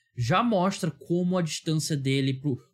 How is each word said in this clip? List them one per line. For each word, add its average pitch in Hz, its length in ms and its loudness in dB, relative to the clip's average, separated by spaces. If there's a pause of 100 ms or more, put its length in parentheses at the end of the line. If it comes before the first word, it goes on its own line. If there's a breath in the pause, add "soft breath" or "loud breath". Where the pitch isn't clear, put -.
(160 soft breath)
já 131 260 2
mostra 196 480 2
como 180 480 -2
a 180 40 0
distância 156 540 -2
dele 135 440 0
pro, 135 180 -2 (160)